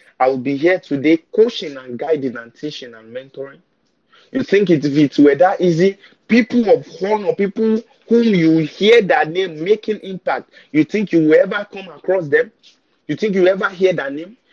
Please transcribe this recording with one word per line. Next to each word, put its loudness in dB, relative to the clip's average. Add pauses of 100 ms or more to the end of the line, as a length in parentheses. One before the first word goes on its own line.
(200)
I 2
would -4
be -4
here 0
today 0 (160)
coaching 0
and -14
guiding -4
and -18
teaching -14
and -20
mentoring. -16 (720)
You -4
think 0
it, 2
if -2
it 2
were 6
that 2
easy, 2 (300)
people 2
of 2 (160)
honor, -2
people -2 (260)
whom 2
you 2
hear 2
their 0
name -6
making -4
impact, -8 (220)
you 0
think -6
you 2
will 4
ever 0
come -16
across -4
them? 0 (560)
You -6
think -2
you 2
ever 0
hear 0
their -6
name? -14 (160)